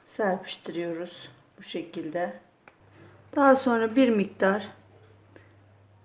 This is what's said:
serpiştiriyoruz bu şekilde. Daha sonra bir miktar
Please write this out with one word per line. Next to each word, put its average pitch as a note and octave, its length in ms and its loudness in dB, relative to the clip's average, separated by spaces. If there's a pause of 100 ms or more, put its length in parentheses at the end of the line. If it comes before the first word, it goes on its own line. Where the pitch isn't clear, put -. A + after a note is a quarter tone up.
serpiştiriyoruz F3 1200 -6 (280)
bu F#3+ 40 -20
şekilde. F3 720 -6 (1040)
Daha C#4 200 6
sonra A3+ 400 0
bir C4 120 6
miktar G3+ 600 0 (1400)